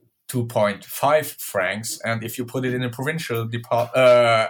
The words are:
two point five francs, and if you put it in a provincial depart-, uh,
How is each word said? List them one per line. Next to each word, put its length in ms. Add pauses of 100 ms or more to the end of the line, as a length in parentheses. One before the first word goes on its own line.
(280)
two 180
point 380
five 440 (100)
francs, 680
and 200
if 120
you 80
put 200
it 100
in 80
a 80
provincial 560
depart-, 480
uh, 560